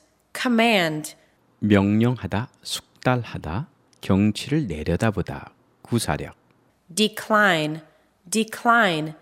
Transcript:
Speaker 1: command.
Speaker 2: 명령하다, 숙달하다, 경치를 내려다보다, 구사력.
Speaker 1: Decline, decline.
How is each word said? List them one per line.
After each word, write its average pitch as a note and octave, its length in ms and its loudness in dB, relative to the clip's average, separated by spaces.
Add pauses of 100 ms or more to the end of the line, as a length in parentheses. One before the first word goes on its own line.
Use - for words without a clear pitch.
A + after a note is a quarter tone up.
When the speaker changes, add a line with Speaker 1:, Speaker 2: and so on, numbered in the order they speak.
(340)
Speaker 1:
command. G#3 800 0 (440)
Speaker 2:
명령하다, G#2 920 2 (140)
숙달하다, - 1040 -6 (320)
경치를 G#2+ 680 0
내려다보다, D#2+ 840 -4 (300)
구사력. D2 540 -4 (580)
Speaker 1:
Decline, G3 880 0 (480)
decline. G#3+ 920 0